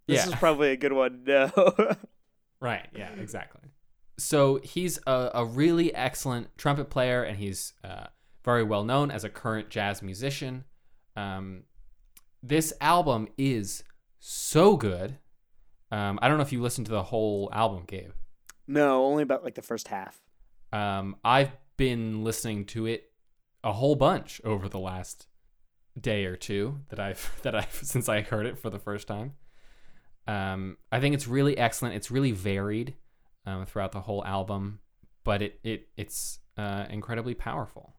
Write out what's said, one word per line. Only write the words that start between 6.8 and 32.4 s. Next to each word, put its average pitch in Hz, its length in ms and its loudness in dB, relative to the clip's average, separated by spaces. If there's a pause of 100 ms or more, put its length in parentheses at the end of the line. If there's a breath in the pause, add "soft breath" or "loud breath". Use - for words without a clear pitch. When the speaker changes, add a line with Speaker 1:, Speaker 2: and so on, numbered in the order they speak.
Speaker 2:
player, 127 320 2
and 101 160 -4
he's, 98 340 -6 (120)
uh, 95 220 -12 (380)
very 120 180 4
well 104 220 2
known 139 260 2
as 104 140 -6
a 104 60 -8
current 110 400 -4
jazz 101 320 -2
musician. 131 640 -6 (520)
Um, 95 480 -8 (800)
this 156 380 0
album 147 560 4
is 120 460 0 (360)
so - 580 6
good. 107 420 -4 (720)
Um, 104 320 -2
I 123 60 6
don't 151 100 6
know 151 60 4
if - 80 -2
you 120 100 -2
listened 120 240 -2
to 110 60 -6
the 104 120 2
whole 104 480 0
album, 104 340 0
Gabe. 92 260 -12 (540)
Speaker 1:
No, 139 380 4
only 147 180 4
about, 131 220 0
like, 123 100 -8
the 120 80 -12
first - 260 -8
half. 95 340 -10 (500)
Speaker 2:
Um, 98 520 -4
I've 139 280 6 (240)
been 113 480 0
listening 110 420 -4
to 113 200 -6
it 113 260 -6 (500)
a 110 120 0
whole 139 220 4
bunch 151 480 2
over 104 240 -2
the 98 120 -6
last 92 460 -10 (760)
day 104 240 0
or 90 120 -4
two 107 520 -4
that - 100 -10
I've, 98 400 -4
<laughs> - 40 -10
that 120 120 -2
I've, - 280 -2
since 131 260 -2
I 107 140 2
heard 107 240 -2
it 127 120 -8
for 113 120 -8
the 101 100 -8
first 101 260 -8
time. 113 280 -8 (920)
Um, 95 520 -4 (120)
I 117 100 2
think 143 140 4
it's 139 140 -2
really 139 280 4
excellent. 117 380 0
It's - 160 -6
really 131 220 2
varied, 104 640 -2 (500)